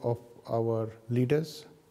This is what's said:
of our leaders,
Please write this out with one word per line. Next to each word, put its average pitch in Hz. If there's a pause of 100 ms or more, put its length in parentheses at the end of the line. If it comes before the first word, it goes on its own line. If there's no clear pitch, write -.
of 120 (300)
our 113 (220)
leaders, 127 (240)